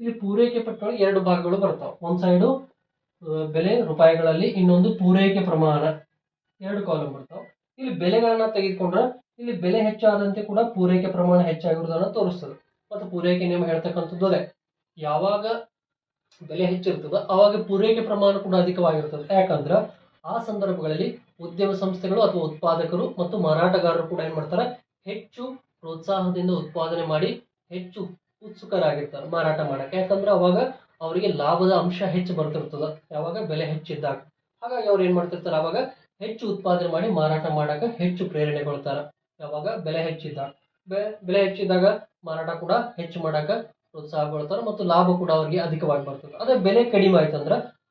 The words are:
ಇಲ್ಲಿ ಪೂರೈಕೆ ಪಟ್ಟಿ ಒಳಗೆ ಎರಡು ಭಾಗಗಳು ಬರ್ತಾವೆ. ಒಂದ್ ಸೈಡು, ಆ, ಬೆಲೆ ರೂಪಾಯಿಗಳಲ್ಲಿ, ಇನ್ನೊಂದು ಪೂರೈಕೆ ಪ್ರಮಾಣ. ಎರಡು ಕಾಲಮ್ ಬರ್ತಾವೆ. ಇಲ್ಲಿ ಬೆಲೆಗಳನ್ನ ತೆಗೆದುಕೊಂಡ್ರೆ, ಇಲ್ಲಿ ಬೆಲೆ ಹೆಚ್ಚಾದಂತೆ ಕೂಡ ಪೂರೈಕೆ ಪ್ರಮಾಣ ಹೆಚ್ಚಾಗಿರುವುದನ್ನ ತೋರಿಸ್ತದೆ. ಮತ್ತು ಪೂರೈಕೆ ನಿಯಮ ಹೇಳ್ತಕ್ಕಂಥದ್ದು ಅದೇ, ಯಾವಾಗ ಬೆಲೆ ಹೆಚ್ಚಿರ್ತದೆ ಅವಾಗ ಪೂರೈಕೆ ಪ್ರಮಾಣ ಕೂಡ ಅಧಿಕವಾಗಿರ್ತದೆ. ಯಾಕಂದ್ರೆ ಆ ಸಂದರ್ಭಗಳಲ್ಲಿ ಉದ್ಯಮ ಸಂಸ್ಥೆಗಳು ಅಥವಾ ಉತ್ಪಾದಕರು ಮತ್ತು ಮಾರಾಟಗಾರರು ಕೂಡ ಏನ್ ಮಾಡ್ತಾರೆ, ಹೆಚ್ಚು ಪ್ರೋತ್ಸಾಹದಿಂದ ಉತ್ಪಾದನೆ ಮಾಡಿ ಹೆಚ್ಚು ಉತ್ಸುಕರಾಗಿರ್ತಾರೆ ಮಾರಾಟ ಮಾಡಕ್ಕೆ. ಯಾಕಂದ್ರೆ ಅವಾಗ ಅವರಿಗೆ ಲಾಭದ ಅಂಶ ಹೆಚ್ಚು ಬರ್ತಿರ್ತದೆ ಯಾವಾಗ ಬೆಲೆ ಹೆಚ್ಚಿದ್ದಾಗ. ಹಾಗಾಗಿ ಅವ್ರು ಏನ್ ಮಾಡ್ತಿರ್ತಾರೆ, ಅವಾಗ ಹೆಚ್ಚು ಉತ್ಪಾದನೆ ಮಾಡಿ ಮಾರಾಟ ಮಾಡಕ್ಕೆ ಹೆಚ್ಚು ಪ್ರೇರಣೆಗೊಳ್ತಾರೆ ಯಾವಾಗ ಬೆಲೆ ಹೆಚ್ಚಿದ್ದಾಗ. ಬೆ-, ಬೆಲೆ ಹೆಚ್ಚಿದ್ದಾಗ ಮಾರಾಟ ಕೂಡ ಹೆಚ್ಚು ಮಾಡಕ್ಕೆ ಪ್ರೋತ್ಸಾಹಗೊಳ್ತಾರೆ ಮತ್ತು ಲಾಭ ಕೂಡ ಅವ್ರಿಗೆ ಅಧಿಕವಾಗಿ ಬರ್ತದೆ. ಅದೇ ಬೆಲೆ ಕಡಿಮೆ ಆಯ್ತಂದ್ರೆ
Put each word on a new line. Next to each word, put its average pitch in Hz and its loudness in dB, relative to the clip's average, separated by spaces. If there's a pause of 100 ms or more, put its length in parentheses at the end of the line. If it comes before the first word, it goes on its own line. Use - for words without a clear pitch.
ಇಲ್ಲಿ 233 -4
ಪೂರೈಕೆ 226 0
ಪಟ್ಟಿ 214 -6
ಒಳಗೆ 226 0
ಎರಡು 190 4
ಭಾಗಗಳು 180 2
ಬರ್ತಾವೆ. 180 -4
ಒಂದ್ 180 -2
ಸೈಡು, 185 4
ಆ, - -10
ಬೆಲೆ 190 2
ರೂಪಾಯಿಗಳಲ್ಲಿ, 165 4
ಇನ್ನೊಂದು 185 4
ಪೂರೈಕೆ 190 4
ಪ್ರಮಾಣ. 156 2 (800)
ಎರಡು 196 -6
ಕಾಲಮ್ 147 -4
ಬರ್ತಾವೆ. - -18 (200)
ಇಲ್ಲಿ 254 -6
ಬೆಲೆಗಳನ್ನ 226 2 (100)
ತೆಗೆದುಕೊಂಡ್ರೆ, 190 -2 (140)
ಇಲ್ಲಿ 240 -6
ಬೆಲೆ 190 0
ಹೆಚ್ಚಾದಂತೆ 208 2
ಕೂಡ 208 -2
ಪೂರೈಕೆ 180 2
ಪ್ರಮಾಣ 175 4
ಹೆಚ್ಚಾಗಿರುವುದನ್ನ 165 -2
ತೋರಿಸ್ತದೆ. 180 -4 (280)
ಮತ್ತು 202 -10
ಪೂರೈಕೆ 180 0
ನಿಯಮ 175 0
ಹೇಳ್ತಕ್ಕಂಥದ್ದು 170 -2
ಅದೇ, - 0 (440)
ಯಾವಾಗ 185 -2 (1000)
ಬೆಲೆ 165 -2
ಹೆಚ್ಚಿರ್ತದೆ 160 -2
ಅವಾಗ 202 6
ಪೂರೈಕೆ 214 2
ಪ್ರಮಾಣ 196 2
ಕೂಡ 185 0
ಅಧಿಕವಾಗಿರ್ತದೆ. 175 0
ಯಾಕಂದ್ರೆ 170 2 (500)
ಆ 190 -4
ಸಂದರ್ಭಗಳಲ್ಲಿ 190 -4 (220)
ಉದ್ಯಮ 190 -2
ಸಂಸ್ಥೆಗಳು 185 -2
ಅಥವಾ 180 2
ಉತ್ಪಾದಕರು 165 -2
ಮತ್ತು 185 -4
ಮಾರಾಟಗಾರರು 165 2
ಕೂಡ 175 -6
ಏನ್ 160 -6
ಮಾಡ್ತಾರೆ, 175 -4 (220)
ಹೆಚ್ಚು 247 -12 (160)
ಪ್ರೋತ್ಸಾಹದಿಂದ 180 -2
ಉತ್ಪಾದನೆ 165 -2
ಮಾಡಿ 156 -2 (280)
ಹೆಚ್ಚು 180 -10 (360)
ಉತ್ಸುಕರಾಗಿರ್ತಾರೆ 147 -4
ಮಾರಾಟ 160 0
ಮಾಡಕ್ಕೆ. 143 -4
ಯಾಕಂದ್ರೆ 196 0
ಅವಾಗ 180 4 (420)
ಅವರಿಗೆ 170 -2
ಲಾಭದ 175 2
ಅಂಶ 175 0
ಹೆಚ್ಚು 180 -2
ಬರ್ತಿರ್ತದೆ 151 -4
ಯಾವಾಗ 170 -6
ಬೆಲೆ 156 -4
ಹೆಚ್ಚಿದ್ದಾಗ. 151 -6 (460)
ಹಾಗಾಗಿ 233 -4
ಅವ್ರು 190 4
ಏನ್ 180 4
ಮಾಡ್ತಿರ್ತಾರೆ, 170 -2
ಅವಾಗ 165 0 (440)
ಹೆಚ್ಚು 220 -6
ಉತ್ಪಾದನೆ 175 0
ಮಾಡಿ 180 -2
ಮಾರಾಟ 156 0
ಮಾಡಕ್ಕೆ 151 -2
ಹೆಚ್ಚು 180 -2
ಪ್ರೇರಣೆಗೊಳ್ತಾರೆ 147 -4 (280)
ಯಾವಾಗ 151 -6
ಬೆಲೆ 165 -4
ಹೆಚ್ಚಿದ್ದಾಗ. 147 -8 (360)
ಬೆ-, 208 -6
ಬೆಲೆ 190 4
ಹೆಚ್ಚಿದ್ದಾಗ 185 2 (400)
ಮಾರಾಟ 160 -6
ಕೂಡ 170 -4
ಹೆಚ್ಚು 180 -4
ಮಾಡಕ್ಕೆ 160 -2 (280)
ಪ್ರೋತ್ಸಾಹಗೊಳ್ತಾರೆ 151 -4
ಮತ್ತು 202 -4
ಲಾಭ 180 4
ಕೂಡ 180 -2
ಅವ್ರಿಗೆ 160 2
ಅಧಿಕವಾಗಿ 156 -2
ಬರ್ತದೆ. - -14
ಅದೇ 254 2
ಬೆಲೆ 220 4
ಕಡಿಮೆ 190 6
ಆಯ್ತಂದ್ರೆ 151 2 (360)